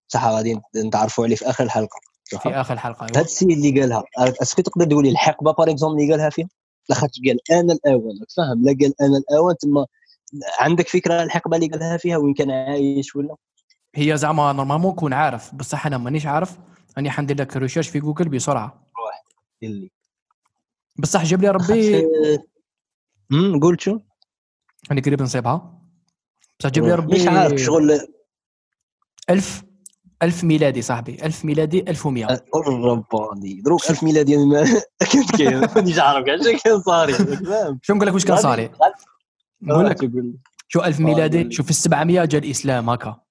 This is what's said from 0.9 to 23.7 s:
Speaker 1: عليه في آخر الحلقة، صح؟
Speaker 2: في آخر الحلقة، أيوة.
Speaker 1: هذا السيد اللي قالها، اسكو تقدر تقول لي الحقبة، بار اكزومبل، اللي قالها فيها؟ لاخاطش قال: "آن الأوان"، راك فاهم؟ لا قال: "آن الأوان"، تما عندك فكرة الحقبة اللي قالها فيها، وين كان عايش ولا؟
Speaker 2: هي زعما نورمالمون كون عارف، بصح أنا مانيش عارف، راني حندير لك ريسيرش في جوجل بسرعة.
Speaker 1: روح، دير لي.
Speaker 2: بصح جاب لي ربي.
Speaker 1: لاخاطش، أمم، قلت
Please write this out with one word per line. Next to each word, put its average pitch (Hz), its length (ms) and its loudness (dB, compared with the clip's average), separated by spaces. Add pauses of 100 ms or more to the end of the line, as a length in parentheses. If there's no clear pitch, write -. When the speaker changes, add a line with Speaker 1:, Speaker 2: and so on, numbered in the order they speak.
Speaker 1:
عليه 113 100 0
في - 140 -4
آخر 127 140 -2
الحلقة، 110 360 -4 (320)
صح؟ 101 120 -10
Speaker 2:
في 156 60 -4
آخر 131 240 -4
الحلقة، 117 300 -10
أيوة. 113 140 -12
Speaker 1:
هذا 160 80 4
السيد 185 240 0
اللي 147 320 2
قالها، 117 220 0 (140)
اسكو 127 440 0
تقدر 175 240 0
تقول 147 180 4
لي 135 80 4
الحقبة، 151 400 0
بار 160 180 2
اكزومبل، 156 320 0
اللي 147 120 2
قالها 151 160 0
فيها؟ 170 180 -6 (420)
لاخاطش 143 360 -2
قال: 131 340 2
"آن 175 120 4
الأوان"، 120 480 0
راك 110 180 -18
فاهم؟ 127 260 0
لا 139 180 4
قال: 139 200 4
"آن 139 140 4
الأوان"، 156 420 2
تما 143 280 0 (720)
عندك 175 280 0
فكرة 170 360 0
الحقبة 165 340 -4
اللي 165 100 0
قالها 160 300 -6
فيها، 170 200 -4
وين 143 160 2
كان 139 180 -2
عايش 139 640 -4
ولا؟ 147 200 -6 (600)
Speaker 2:
هي 147 220 0
زعما 147 360 0
نورمالمون 147 400 -2
كون 156 200 -4
عارف، 135 420 -2
بصح 135 300 -8
أنا 143 120 -4
مانيش 143 280 -4
عارف، 151 320 -4 (400)
راني 143 120 -4
حندير 139 320 -4
لك 135 160 -8
ريسيرش 135 320 -4
في 147 100 -6
جوجل 151 300 -2
بسرعة. 127 580 -4 (120)
Speaker 1:
روح، - 240 -12 (380)
دير 110 100 -10
لي. 98 200 -14 (1080)
Speaker 2:
بصح 165 240 -2
جاب 180 180 2
لي 202 80 4
ربي. 202 520 2
Speaker 1:
لاخاطش، 151 420 2 (880)
أمم، 165 280 2
قلت 170 200 4